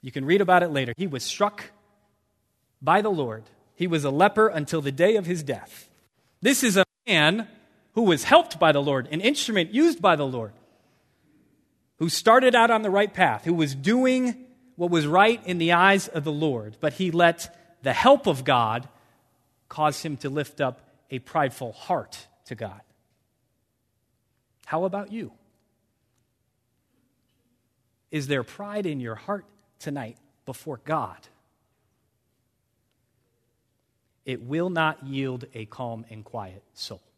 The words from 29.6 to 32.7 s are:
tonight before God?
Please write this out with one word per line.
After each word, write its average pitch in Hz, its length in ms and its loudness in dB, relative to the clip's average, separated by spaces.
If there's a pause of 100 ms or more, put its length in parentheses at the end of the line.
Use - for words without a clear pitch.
tonight 131 380 -12 (300)
before 135 380 -14
God? 139 340 -6 (3000)